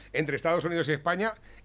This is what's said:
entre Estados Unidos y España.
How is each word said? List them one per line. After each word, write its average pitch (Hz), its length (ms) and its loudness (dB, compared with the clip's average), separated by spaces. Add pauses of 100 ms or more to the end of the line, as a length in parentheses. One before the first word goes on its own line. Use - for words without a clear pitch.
(120)
entre 143 240 0
Estados 165 280 2
Unidos 170 240 0
y 156 40 2
España. 180 420 0 (300)